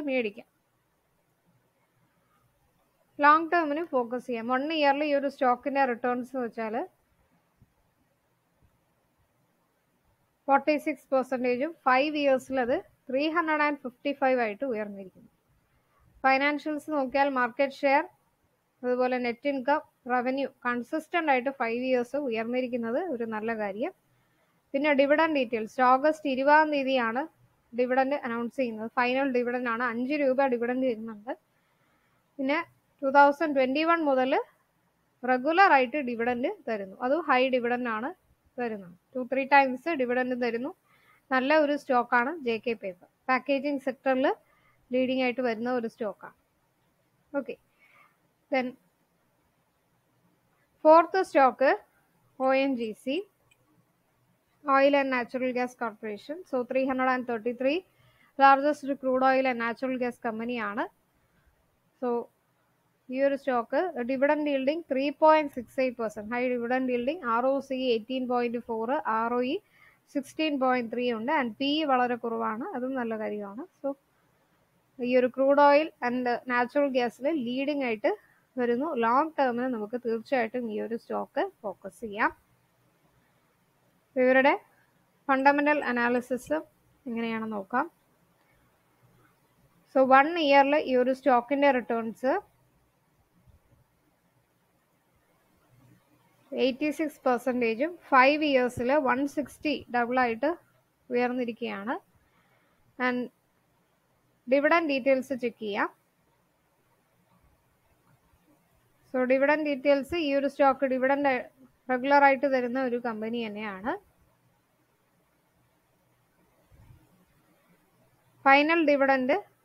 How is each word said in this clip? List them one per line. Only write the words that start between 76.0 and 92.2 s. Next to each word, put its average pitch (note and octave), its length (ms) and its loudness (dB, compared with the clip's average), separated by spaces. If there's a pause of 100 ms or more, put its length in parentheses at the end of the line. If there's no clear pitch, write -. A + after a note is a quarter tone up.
and B3 160 -2 (280)
നാച്ചുറൽ B3 440 0
ഗ്യാസിൽ B3 320 -2 (200)
ലീഡിംഗ് C4+ 400 -2
ആയിട്ട് A3+ 240 0 (480)
വരുന്നു. A#3+ 280 0 (160)
ലോങ് C#4 340 2
ടേമിന് B3+ 380 0
നമുക്ക് G#3+ 300 -8
തീർച്ചയായിട്ടും A3+ 720 -4
ഈ - 100 -4
ഒരു A3+ 160 -6
സ്റ്റോക്ക് G#3+ 420 -4 (200)
ഫോക്കസ് F#3+ 400 -12
ചെയ്യാം. A3+ 280 -2 (1900)
ഇവരുടെ C4 320 6 (760)
fundamental C#4+ 500 2 (120)
analysis A#3+ 640 -2 (520)
എങ്ങനെയാണെന്ന് A3+ 480 -6
നോക്കാം. A#3+ 300 -4 (2000)
So C4+ 80 4 (120)
one C4+ 140 8 (200)
ഇയറിൽ C#4 280 6 (160)
ഈ - 20 0 (100)
ഒരു B3+ 160 0
സ്റ്റോക്കിന്റെ C#4 500 2 (100)
returns A3+ 540 -4 (4000)